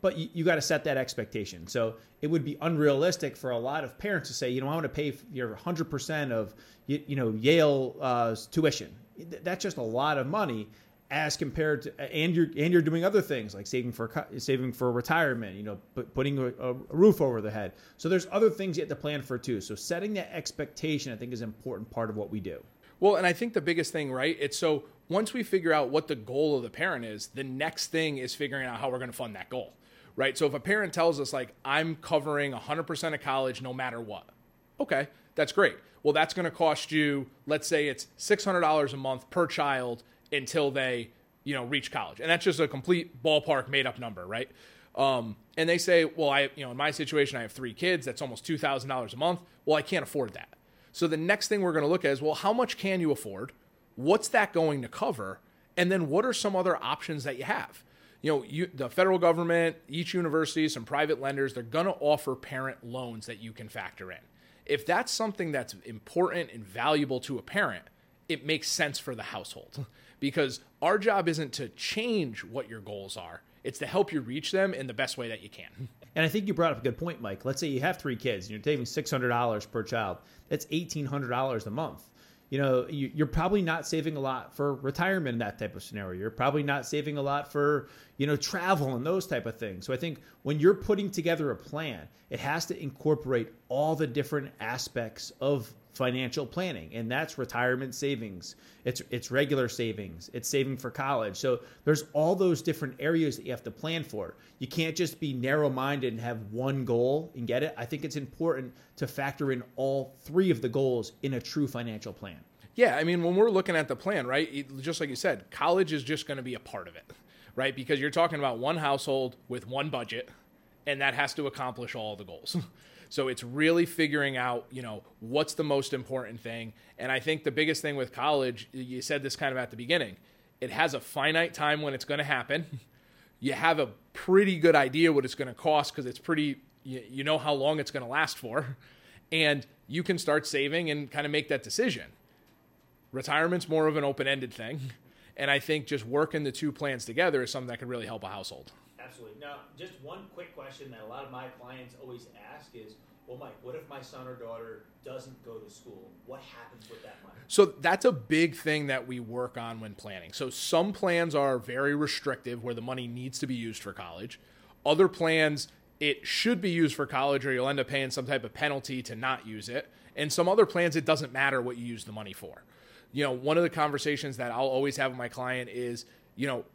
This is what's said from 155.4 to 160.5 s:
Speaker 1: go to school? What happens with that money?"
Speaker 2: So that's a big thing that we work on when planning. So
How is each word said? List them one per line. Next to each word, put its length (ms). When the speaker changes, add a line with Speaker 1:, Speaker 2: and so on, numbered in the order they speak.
Speaker 1:
go 140
to 120
school? 400
What 140
happens 500
with 140
that 180
money?" 140
Speaker 2:
So 200
that's 380
a 60
big 460
thing 320
that 180
we 140
work 360
on 220
when 160
planning. 380
So 180